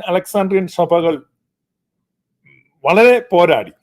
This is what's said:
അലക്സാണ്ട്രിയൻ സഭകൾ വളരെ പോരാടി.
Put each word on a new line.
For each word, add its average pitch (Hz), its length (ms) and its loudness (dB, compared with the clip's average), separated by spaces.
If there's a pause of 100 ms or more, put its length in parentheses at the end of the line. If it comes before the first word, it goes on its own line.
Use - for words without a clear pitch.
അലക്സാണ്ട്രിയൻ 190 600 -4
സഭകൾ 165 560 -2 (1600)
വളരെ 233 460 2
പോരാടി. 165 400 0 (120)